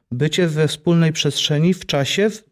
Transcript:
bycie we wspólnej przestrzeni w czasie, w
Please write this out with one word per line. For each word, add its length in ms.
bycie 360
we 200
wspólnej 460
przestrzeni 600
w 120
czasie, 440
w 220